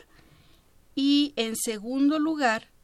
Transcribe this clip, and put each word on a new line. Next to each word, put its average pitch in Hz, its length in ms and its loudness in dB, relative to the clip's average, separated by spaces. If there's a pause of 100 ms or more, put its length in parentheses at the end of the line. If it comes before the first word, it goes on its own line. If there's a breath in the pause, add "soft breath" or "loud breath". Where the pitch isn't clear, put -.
(960 soft breath)
Y 285 400 2
en 226 200 -4
segundo 254 640 0
lugar, 294 460 0 (200)